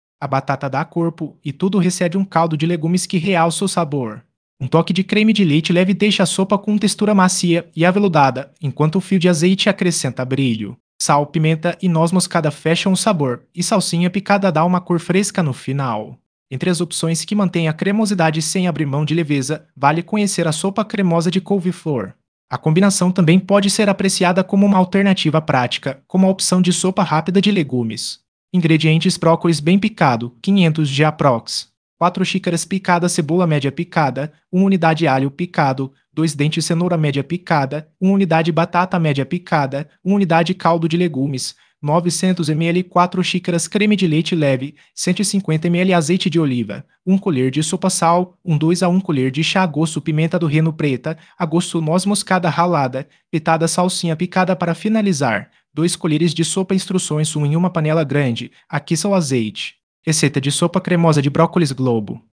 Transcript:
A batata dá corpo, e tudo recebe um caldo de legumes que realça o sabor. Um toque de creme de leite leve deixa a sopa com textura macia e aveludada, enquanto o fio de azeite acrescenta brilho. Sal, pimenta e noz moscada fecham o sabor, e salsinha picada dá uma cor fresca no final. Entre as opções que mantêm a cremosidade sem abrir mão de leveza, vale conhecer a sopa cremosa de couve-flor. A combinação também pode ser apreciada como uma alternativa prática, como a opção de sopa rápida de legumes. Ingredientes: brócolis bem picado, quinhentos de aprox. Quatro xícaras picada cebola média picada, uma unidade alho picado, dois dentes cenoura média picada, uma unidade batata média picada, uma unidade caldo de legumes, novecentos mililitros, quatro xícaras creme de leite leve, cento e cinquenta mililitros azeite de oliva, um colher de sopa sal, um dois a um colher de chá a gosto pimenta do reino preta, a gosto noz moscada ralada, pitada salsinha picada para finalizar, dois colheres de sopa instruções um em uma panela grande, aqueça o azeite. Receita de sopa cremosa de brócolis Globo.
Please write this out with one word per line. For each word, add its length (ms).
A 80
batata 420
dá 140
corpo, 600
e 80
tudo 260
recebe 400
um 60
caldo 340
de 80
legumes 400
que 120
realça 480
o 20
sabor. 560
Um 60
toque 260
de 100
creme 300
de 100
leite 300
leve 200
deixa 300
a 20
sopa 320
com 200
textura 360
macia 640
e 80
aveludada, 800
enquanto 340
o 60
fio 180
de 80
azeite 400
acrescenta 560
brilho. 540
Sal, 240
pimenta 560
e 80
noz 240
moscada 380
fecham 420
o 40
sabor, 460
e 80
salsinha 480
picada 420
dá 120
uma 160
cor 200
fresca 440
no 80
final. 680
Entre 200
as 100
opções 460
que 80
mantêm 340
a 60
cremosidade 680
sem 260
abrir 180
mão 180
de 120
leveza, 500
vale 280
conhecer 440
a 40
sopa 340
cremosa 460
de 100
couve-flor. 720
A 60
combinação 520
também 300
pode 300
ser 180
apreciada 560
como 220
uma 120
alternativa 640
prática, 640
como 220
a 20
opção 320
de 120
sopa 280
rápida 400
de 80
legumes. 680
Ingredientes: 600
brócolis 460
bem 180
picado, 600
quinhentos 480
de 140
aprox. 680
Quatro 280
xícaras 400
picada 420
cebola 400
média 240
picada, 600
uma 140
unidade 420
alho 240
picado, 600
dois 220
dentes 320
cenoura 320
média 260
picada, 640
uma 120
unidade 380
batata 480
média 260
picada, 600
uma 120
unidade 400
caldo 340
de 80
legumes, 580
novecentos 680
mililitros, 420
quatro 320
xícaras 440
creme 280
de 120
leite 260
leve, 400
cento 260
e 40
cinquenta 440
mililitros 300
azeite 280
de 120
oliva, 440
um 140
colher 320
de 100
sopa 300
sal, 520
um 140
dois 240
a 80
um 100
colher 300
de 140
chá 180
a 60
gosto 340
pimenta 380
do 80
reino 260
preta, 420
a 80
gosto 360
noz 220
moscada 460
ralada, 580
pitada 380
salsinha 480
picada 400
para 180
finalizar, 800
dois 240
colheres 380
de 100
sopa 300
instruções 600
um 100
em 100
uma 140
panela 340
grande, 480
aqueça 400
o 60
azeite. 640
Receita 380
de 100
sopa 300
cremosa 400
de 80
brócolis 420
Globo. 480